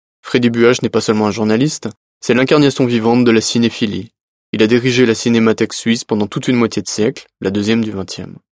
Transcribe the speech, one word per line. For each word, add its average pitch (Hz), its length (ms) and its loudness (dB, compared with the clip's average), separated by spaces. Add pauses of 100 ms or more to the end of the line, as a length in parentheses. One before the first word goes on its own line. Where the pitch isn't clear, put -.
(220)
Freddy 120 280 0
Buach 120 320 2
n'est 117 60 -2
pas 110 120 -2
seulement 107 260 0
un 104 40 0
journaliste, 110 580 -2 (320)
c'est 120 140 0
l'incarnation 135 500 2
vivante 120 400 2
de 120 60 4
la 113 100 4
cinéphilie. 107 680 -2 (420)
Il 104 100 0
a 107 40 6
dirigé 120 400 2
la 113 80 2
Cinémathèque 113 580 0
suisse 117 320 -2
pendant 104 220 -2
toute - 220 -6
une 127 80 2
moitié 110 260 -2
de - 60 -8
siècle, 110 380 -2 (140)
la 95 100 -4
deuxième 107 340 -2
du 110 80 -6
vingtième. 92 440 -12 (200)